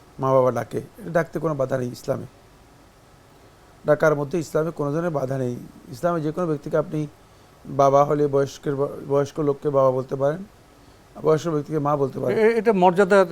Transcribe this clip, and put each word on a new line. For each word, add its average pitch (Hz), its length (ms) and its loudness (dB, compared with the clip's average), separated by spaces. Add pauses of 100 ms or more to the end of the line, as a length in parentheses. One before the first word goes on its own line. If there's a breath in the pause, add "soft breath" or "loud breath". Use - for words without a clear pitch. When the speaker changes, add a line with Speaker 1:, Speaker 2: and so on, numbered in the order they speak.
(200)
Speaker 1:
মা 135 140 0
বাবা 127 180 4
ডাকে। 120 260 -6
এটা - 320 -12
ডাকতে 165 300 -2
কোনো 156 160 -2
বাধা 131 220 -2
নেই 123 100 -4
ইসলামে। 123 380 -6 (1600)
ডাকার 151 300 4
মধ্যে 143 240 -2
ইসলামে 156 320 -2
কোনো 143 200 -4
ধরনের 165 180 -2
বাধা 135 280 -4
নেই। 123 180 -4 (360)
ইসলামে 170 300 -2
যে 151 100 -2
কোনো 175 160 -4
ব্যক্তিকে 156 300 -4
আপনি 151 300 -4 (580 soft breath)
বাবা 139 400 4
হলে 147 220 2
বয়স্কের 139 480 -2
ব-, 139 120 -2 (220)
বয়স্ক 139 300 0
লোককে 143 300 -2
বাবা 135 220 4
বলতে 131 240 -4
পারেন, 147 280 -2 (760 soft breath)
বয়স্ক 156 260 0
ব্যক্তিকে 151 320 -2
মা 147 180 0
বলতে 135 220 -2
পারেন। 131 180 -2
Speaker 2:
এ-, 220 200 4
এটা 220 160 2
মর্যাদার 185 580 4